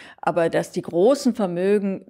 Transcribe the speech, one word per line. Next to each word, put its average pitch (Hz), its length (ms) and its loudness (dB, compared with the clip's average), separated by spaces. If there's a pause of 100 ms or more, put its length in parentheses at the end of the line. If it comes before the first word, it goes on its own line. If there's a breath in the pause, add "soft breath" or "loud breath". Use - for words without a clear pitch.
(220 loud breath)
Aber 165 280 0
dass 165 220 -2
die 175 100 -6
großen 233 520 2
Vermögen 190 760 -2